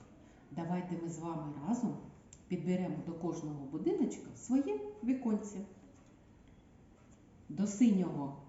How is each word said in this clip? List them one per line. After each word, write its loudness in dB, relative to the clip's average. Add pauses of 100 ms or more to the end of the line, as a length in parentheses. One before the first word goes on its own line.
(500)
Давайте -2
ми -4
з -6
вами -4 (160)
разом 0 (520)
підберемо 0 (100)
до -4
кожного -4
будиночка 0
своє 2 (240)
віконце. 0 (1900)
До 0
синього 4 (120)